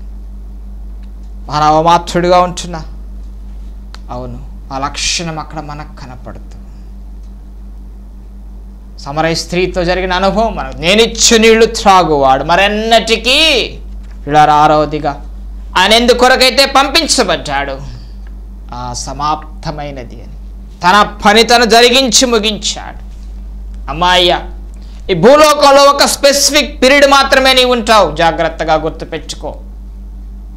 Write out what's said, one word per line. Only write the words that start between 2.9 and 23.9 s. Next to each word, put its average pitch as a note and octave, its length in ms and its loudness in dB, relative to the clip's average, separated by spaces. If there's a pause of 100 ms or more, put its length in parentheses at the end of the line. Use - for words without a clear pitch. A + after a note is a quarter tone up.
అవును, B2 360 -10 (260)
ఆ C3+ 40 -6
లక్షణం D#3 640 -4
అక్కడ D#3 200 -10
మనకు D3 360 -12
కనపడుతుంది. A#2+ 600 -16 (2500)
సమరయ D#3+ 360 -2
స్త్రీతో F3+ 500 -2
జరిగిన F#3 280 -2
అనుభవం G3 420 0
మనం, C3+ 200 -8
"నేనిచ్చు A3+ 600 2
నీళ్లు A3+ 280 6
త్రాగువాడు D#3 800 4
మరెన్నటికీ," A3 1300 2 (480)
పిల్లల D3+ 240 6
ఆరవదిగా, D3+ 760 2 (500)
ఆయన G3 160 4
ఎందుకొరకైతే B3 720 4
పంపించబడ్డాడు, F#3+ 1120 0 (960)
ఆ B2 200 -10
సమాప్తమైనది C#3+ 1200 -8
అని G2+ 180 -16 (500)
తన G3+ 420 4
పని G#3+ 180 6
తను A#3+ 220 4
జరిగించి A#3+ 600 4
ముగించాడు. G#3+ 720 -4 (920)
అమ్మాయ్య, F3 500 2 (720)